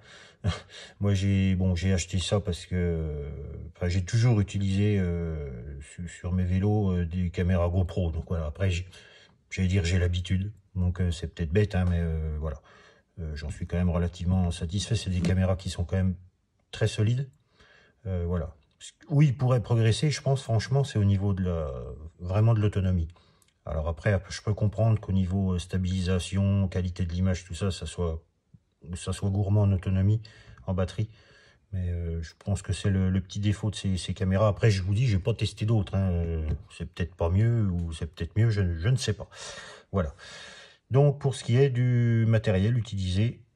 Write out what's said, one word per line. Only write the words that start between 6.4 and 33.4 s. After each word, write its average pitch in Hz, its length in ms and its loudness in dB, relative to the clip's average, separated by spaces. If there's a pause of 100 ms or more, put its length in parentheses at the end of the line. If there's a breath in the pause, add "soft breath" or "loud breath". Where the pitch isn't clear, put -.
vélos, 98 480 2
euh, 87 120 0
des 87 240 -2
caméras 87 380 2
GoPro. 87 440 0
Donc 76 180 -4
voilà. 82 160 -4
Après, 92 240 -2
j'ai, 87 180 -2 (640 loud breath)
j'allais 95 180 0
dire, 95 160 2
j'ai 87 160 2
l'habitude. 92 540 0 (220)
Donc, 90 260 0
euh, 90 100 2
c'est 82 160 -6
peut-être 78 240 -6
bête, 104 240 2
hein, 90 140 2
mais, 87 100 2
euh, 80 400 -2
voilà. 73 220 -6 (580 loud breath)
Euh, 78 160 -6
j'en 76 140 -8
suis - 180 -8
quand 87 100 -4
même 90 120 2
relativement 87 600 2
satisfait. 87 460 -2
C'est - 140 -2
des 90 100 0
caméras 90 380 2
qui - 120 -8
sont 90 140 -4
quand 95 140 -4
même 92 180 2 (560)
très - 160 0
solides. 120 420 0 (760 loud breath)
Euh, 90 200 -2
voilà. 85 300 -4 (520)
Où 143 140 4
il 143 160 4
pourrait 123 240 2
progresser, 113 480 2
je 135 120 -4
pense, 139 200 0
franchement, 113 420 0
c'est 131 140 -4
au 101 80 4
niveau 98 280 2
de 95 100 -2
la, 82 280 -2 (480)
vraiment 107 340 2
de 107 60 2
l'autonomie. 92 480 2 (580 soft breath)
Alors 80 220 -4
après, 92 400 0
je - 140 -10
peux 110 120 0
comprendre 110 460 2
qu'au - 140 -4
niveau, 95 400 0
euh, 90 60 -2
stabilisation, 92 1080 0
qualité 90 380 -4
de 85 80 -4
l'image, 90 320 0
tout - 80 -14
ça, 95 180 -2
ça 80 140 -8
soit, 80 360 -4 (720)
ça 92 180 -6
soit 98 160 -2
gourmand 98 320 2
en 101 100 4
autonomie, 95 500 2 (440 loud breath)
en 98 80 -2
batterie. 95 360 -2 (600 loud breath)
Mais, 90 200 -4
euh, 85 300 -4
je 80 120 -12 (100)
pense 98 180 -2
que - 120 -4
c'est - 160 -2
le, 95 200 2
le 95 120 2
petit - 180 -8
défaut 104 300 0